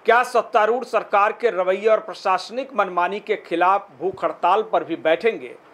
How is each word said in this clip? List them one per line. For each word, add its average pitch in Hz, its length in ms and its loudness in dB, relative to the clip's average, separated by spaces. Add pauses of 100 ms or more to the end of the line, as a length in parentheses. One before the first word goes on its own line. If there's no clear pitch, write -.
क्या 233 180 4
सत्तारूढ़ 226 640 0
सरकार 214 480 0
के 220 180 0
रवैये 185 360 -2
और 214 120 4
प्रशासनिक 202 800 -4
मनमानी 185 440 -2
के 214 160 -4
खिलाफ 180 520 0 (120)
भूख 185 240 -6
हड़ताल 180 380 0
पर 175 220 -2
भी 156 120 -6
बैठेंगे? 160 580 -2 (200)